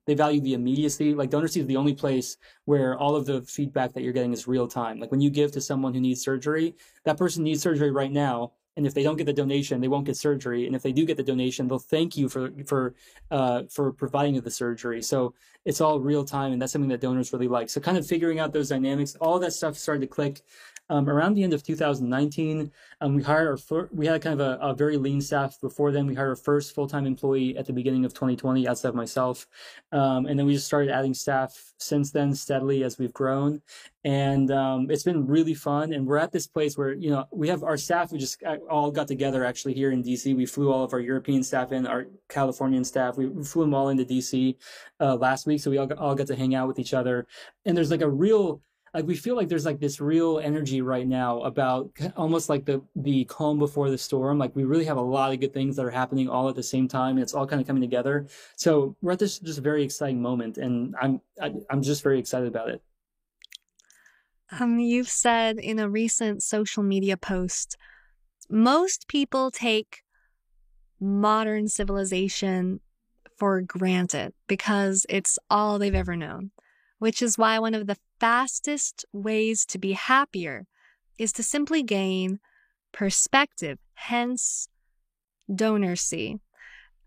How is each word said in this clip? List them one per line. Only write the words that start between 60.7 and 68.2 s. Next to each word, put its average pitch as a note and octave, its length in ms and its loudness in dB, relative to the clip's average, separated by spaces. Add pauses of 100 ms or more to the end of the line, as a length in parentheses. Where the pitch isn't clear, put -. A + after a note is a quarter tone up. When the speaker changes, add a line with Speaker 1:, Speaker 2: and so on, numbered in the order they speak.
Speaker 1:
I'm, C3+ 200 0 (200)
I, A2+ 120 -6 (180)
I'm C#3 100 0
just C#3+ 220 -2
very C3+ 160 4
excited B2+ 280 -2
about A2+ 220 -6
it. - 140 -10 (1800)
Speaker 2:
Um, A#3+ 180 2
you've A#3+ 320 2
said A3+ 480 2
in A3 220 -2
a G#3 100 0
recent A3 540 0
social G#3+ 400 0
media G3 340 2
post, - 580 -4 (720)